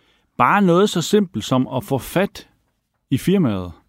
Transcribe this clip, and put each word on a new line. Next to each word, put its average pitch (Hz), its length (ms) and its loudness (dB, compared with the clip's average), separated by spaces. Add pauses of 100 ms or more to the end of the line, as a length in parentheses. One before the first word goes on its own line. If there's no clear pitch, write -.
(380)
bare 160 240 4
noget 185 280 4
så 170 120 -4
simpelt 190 420 0
som 131 240 0
at 123 160 -6
få 135 140 -4
fat - 500 -4 (640)
i 131 80 0
firmaet, 107 540 0 (160)